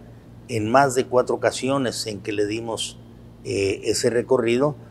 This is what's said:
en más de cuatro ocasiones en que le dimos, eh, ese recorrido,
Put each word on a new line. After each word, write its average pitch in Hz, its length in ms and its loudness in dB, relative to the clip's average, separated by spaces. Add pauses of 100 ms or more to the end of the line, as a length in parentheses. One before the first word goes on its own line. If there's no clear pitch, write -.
(480)
en 110 220 -2
más 131 260 4
de 127 120 2
cuatro 120 280 2
ocasiones 120 720 -2
en 104 140 -8
que 113 100 -6
le 104 140 0
dimos, 113 540 -6 (440)
eh, 101 420 -2
ese 117 240 0
recorrido, 120 640 2 (160)